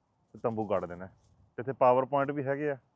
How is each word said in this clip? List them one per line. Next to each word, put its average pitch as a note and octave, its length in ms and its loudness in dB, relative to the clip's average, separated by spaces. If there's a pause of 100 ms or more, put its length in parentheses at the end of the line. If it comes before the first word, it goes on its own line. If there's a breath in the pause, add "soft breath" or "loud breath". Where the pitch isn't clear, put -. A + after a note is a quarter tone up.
(320)
ਤੇ A2 60 -20
ਤੰਬੂ A2 280 -2
ਗੱਡ F#2 200 0
ਦੇਣਾ। F2 200 -12
ਤੇ - 540 -20
ਇੱਥੇ B2+ 120 -6
ਪਾਵਰ B2+ 320 6
ਪੁਆਇੰਟ C#3 260 0
ਵੀ C#3+ 140 -4
ਹੈਗੇ C#3+ 260 -2
ਆ, C3+ 80 -4 (180)